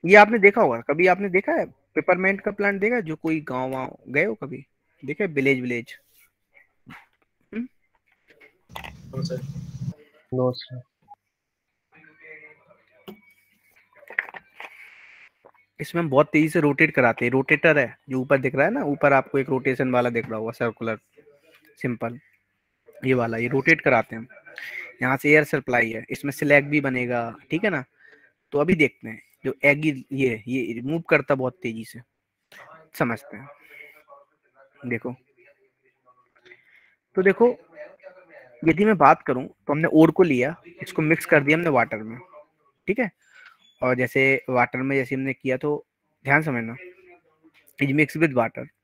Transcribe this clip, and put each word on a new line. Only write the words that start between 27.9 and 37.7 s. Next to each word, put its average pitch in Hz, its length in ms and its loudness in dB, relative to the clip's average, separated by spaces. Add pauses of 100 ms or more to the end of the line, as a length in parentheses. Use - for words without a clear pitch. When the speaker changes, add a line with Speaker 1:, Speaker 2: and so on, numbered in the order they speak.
Speaker 1:
तो 143 60 0
अभी 165 160 2
देखते 135 340 0
हैं, 110 140 -14 (220)
जो 135 100 -4 (100)
Aggie, 143 480 0
ये, 123 360 -2
ये 120 340 -6
move 156 180 -4
करता 143 340 0
बहुत 131 280 -6
तेजी 113 220 -8
से, - 160 -18 (920)
समझते 117 420 -4
हैं। 139 120 -20 (1400)
देखो, 123 280 -8 (2000)
तो 190 80 0
देखो, 233 360 4 (1080)